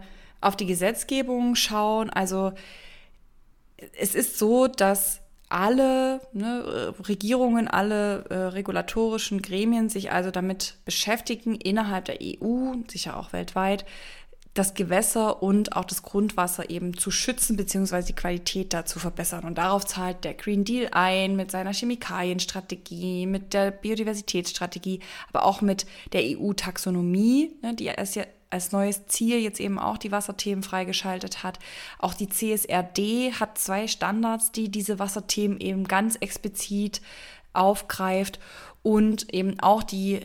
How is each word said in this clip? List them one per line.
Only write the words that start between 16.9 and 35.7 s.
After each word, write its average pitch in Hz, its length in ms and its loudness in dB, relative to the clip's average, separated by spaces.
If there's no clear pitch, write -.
zu - 140 -2
schützen, - 460 0
beziehungsweise 190 520 0
die - 60 0
Qualität 180 600 -2
da 165 100 -2
zu - 140 -6
verbessern. 170 460 -4
Und 165 120 -6
darauf 190 300 2
zahlt 180 380 -4
der 151 100 -4
Green 202 300 2
Deal 233 280 0
ein 190 440 4
mit 190 140 -2
seiner 190 220 -4
Chemikalienstrategie, 180 1500 -4
mit 196 280 -2
der 196 160 4
Biodiversitätsstrategie, 196 1300 -4
aber - 180 2
auch 196 160 2
mit 202 240 2
der 185 120 2
E-U-Taxonomie, 196 1300 0
ne, 233 120 -4
die 226 140 -6
ist - 260 -6
ja 202 100 -4
als 185 200 -4
neues 202 360 0
Ziel 233 320 2
jetzt 214 220 -2
eben 196 180 -2
auch 214 180 -2
die 214 160 -6
Wasserthemen 202 500 -2
freigeschaltet 185 800 -4
hat. 185 160 -6
Auch 180 140 0
die 196 160 -4
C 220 240 0
S 214 140 0
R 180 160 2
D 220 500 0
hat 214 240 -4
zwei 202 320 -2
Standards, 226 640 0
die 220 160 -2
diese 202 300 -2
Wasserthemen 202 600 -2
eben 190 260 -2